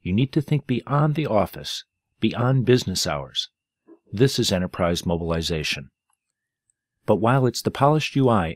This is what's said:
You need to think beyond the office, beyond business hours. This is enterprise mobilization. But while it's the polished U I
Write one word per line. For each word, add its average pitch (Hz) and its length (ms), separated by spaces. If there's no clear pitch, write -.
You 90 120
need 131 180
to 156 100
think 143 240
beyond 143 500
the 151 120
office, - 560
beyond 117 440
business 117 400
hours. 71 440
This 131 280
is 113 100
enterprise 90 560
mobilization. 82 840
But 104 120
while 127 280
it's 120 160
the - 80
polished 147 460
U 131 140
I 87 260